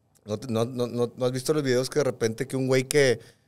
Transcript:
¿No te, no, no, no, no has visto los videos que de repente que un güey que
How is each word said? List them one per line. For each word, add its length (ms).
¿No 140
te, 120
no, 140
no, 220
no, 280
no 100
has 60
visto 220
los 100
videos 280
que 80
de 60
repente 420
que 80
un 120
güey 180
que 340